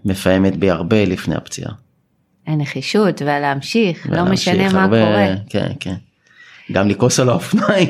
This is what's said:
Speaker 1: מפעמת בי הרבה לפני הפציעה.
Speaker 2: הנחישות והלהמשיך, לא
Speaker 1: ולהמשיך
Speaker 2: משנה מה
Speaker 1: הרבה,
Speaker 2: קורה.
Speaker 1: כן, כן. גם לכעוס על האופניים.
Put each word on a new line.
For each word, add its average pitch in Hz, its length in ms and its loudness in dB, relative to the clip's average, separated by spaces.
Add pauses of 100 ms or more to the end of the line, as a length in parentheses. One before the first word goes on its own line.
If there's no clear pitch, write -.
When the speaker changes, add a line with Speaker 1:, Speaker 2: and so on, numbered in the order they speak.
Speaker 1:
מפעמת 95 520 2
בי 95 120 2
הרבה 90 360 2
לפני 90 300 -2
הפציעה. - 360 -10 (760)
Speaker 2:
הנחישות 151 760 -2
והלהמשיך, 147 840 -2
לא 139 40 -4
Speaker 1:
ולהמשיך 180 420 0
Speaker 2:
משנה 190 200 2
מה 190 100 2
Speaker 1:
הרבה, 110 220 4
Speaker 2:
קורה. 104 280 2 (160)
Speaker 1:
כן, 95 300 -2
כן. 92 160 -8 (760)
גם 101 180 2
לכעוס 123 300 2
על 127 100 4
האופניים. 190 600 0